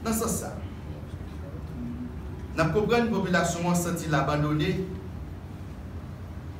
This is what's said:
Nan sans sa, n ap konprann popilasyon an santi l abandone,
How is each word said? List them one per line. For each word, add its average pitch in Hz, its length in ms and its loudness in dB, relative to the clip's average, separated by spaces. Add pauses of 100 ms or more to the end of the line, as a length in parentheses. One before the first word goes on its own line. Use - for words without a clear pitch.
Nan 220 100 2
sans 226 300 2
sa, - 80 -6 (2000)
n 160 80 4
ap 156 140 4
konprann 226 340 6
popilasyon 175 600 4
an 175 80 6
santi 170 320 0
l 151 80 4
abandone, 151 520 4 (1900)